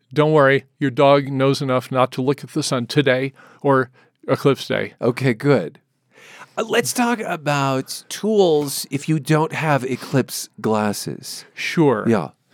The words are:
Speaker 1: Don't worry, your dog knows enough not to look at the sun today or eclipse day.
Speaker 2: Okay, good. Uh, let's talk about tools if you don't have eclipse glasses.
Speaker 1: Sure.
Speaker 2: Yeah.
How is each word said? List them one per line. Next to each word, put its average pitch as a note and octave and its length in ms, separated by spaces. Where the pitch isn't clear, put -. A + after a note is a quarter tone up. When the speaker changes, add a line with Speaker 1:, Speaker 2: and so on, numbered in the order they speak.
Speaker 1:
Don't D3+ 180
worry, C#3 340
your C3+ 120
dog C#3 360
knows C3+ 340
enough B2+ 300
not C3 220
to C3+ 80
look C3+ 220
at - 80
the D3+ 120
sun B2 220
today C3+ 480
or C3 260
eclipse C3+ 400
day. G#2 340
Speaker 2:
Okay, B2 320
good. A2 460
Uh, A#3 60
let's A3+ 300
talk A#3+ 260
about C#3+ 880
tools F3 840
if C#3+ 200
you D#3 100
don't D#3 320
have C#3 320
eclipse - 640
glasses. G#2+ 840
Speaker 1:
Sure. B2+ 540
Speaker 2:
Yeah. G2+ 220